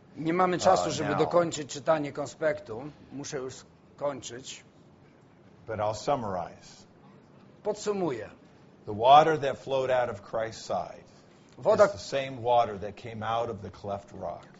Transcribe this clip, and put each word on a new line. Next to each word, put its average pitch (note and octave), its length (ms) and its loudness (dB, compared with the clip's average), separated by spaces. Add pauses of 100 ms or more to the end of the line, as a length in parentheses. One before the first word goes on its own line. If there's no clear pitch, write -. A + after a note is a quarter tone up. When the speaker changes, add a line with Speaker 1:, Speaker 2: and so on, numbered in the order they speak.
(160)
Speaker 1:
Nie D#3+ 160 -2
mamy F3+ 260 2
czasu, F2+ 300 4
Speaker 2:
Uh, - 60 -4
Speaker 1:
żeby - 160 -2
Speaker 2:
now. G2 80 0
Speaker 1:
dokończyć D3+ 540 0
czytanie C#3+ 400 0
konspektu. C#3 680 -6 (300)
Muszę C#3+ 260 -10
już C3 160 -10 (420)
skończyć. C3 680 -8 (1000)
Speaker 2:
But A2 100 -8
I'll G#2+ 180 0
summarize. G2+ 920 -6 (760)
Speaker 1:
Podsumuję. F#3 680 -4 (560)
Speaker 2:
The G#2+ 60 -6
water D3 460 10
that C3 200 -4
flowed C3 320 -2
out B2 200 2
of G#2 120 -10
Christ's A2+ 420 -6
side - 400 -6 (540)
Speaker 1:
Woda G3+ 260 4
Speaker 2:
is G3+ 80 4
the G3+ 60 -12
same C3+ 440 -6
water A#2 360 4
that G2+ 180 -10
came A2+ 260 -12
out A2+ 280 -2
of G2+ 120 -10
the G#2 80 -12
cleft - 420 -10
rock. F#2 340 -10 (140)